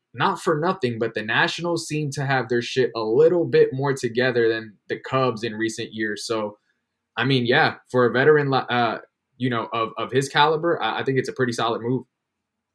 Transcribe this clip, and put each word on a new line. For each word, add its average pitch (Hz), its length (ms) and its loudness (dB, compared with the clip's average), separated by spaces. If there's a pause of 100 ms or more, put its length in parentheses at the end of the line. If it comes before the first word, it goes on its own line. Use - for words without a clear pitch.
(140)
not 165 260 0
for 160 200 0
nothing, 151 400 -2
but 113 160 -2
the 107 80 -4
Nationals 165 640 -2
seem 151 240 -4
to 139 160 -6
have 131 200 0
their 120 140 0
shit 120 340 0
a 113 60 -4
little 156 440 2
bit 151 280 4
more 135 200 -2
together 120 540 0
than 110 300 -4 (100)
the - 120 -6
Cubs 127 440 0
in 110 120 -6
recent 110 380 -6
years. 107 340 -6
So, 107 320 -4 (600)
I 120 60 0
mean, 127 220 2
yeah, 131 300 2 (120)
for 123 160 4
a 117 60 4
veteran, 139 400 4
li-, 131 180 2
uh, 117 300 0 (380)
you 123 120 0
know, 113 240 -2
of, 113 240 0
of 110 140 -6
his 139 180 0
caliber, 160 500 2
I, 107 200 -2
I 117 40 -4
think 135 140 0
it's 131 120 -2
a - 40 -8
pretty 127 180 0
solid 117 300 -2
move. 120 240 -2 (680)